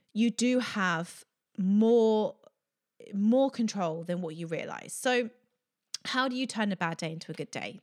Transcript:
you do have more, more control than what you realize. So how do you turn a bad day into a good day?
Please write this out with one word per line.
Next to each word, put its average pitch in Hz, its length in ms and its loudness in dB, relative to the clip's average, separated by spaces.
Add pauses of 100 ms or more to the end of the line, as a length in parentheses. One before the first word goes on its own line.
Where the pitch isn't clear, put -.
(140)
you 226 160 4
do 247 300 2
have 180 640 -2 (320)
more, 214 800 4 (800)
more 233 360 4
control 190 540 -2
than 175 160 -4
what 160 140 -8
you 165 120 -8
realize. - 460 -8
So 247 380 0 (760)
how 262 240 -2
do 247 80 -4
you 262 100 -2
turn 208 260 -2
a 185 40 -2
bad 165 220 -4
day 165 140 -6
into 165 200 -12
a - 20 -10
good - 160 -10
day? - 320 -10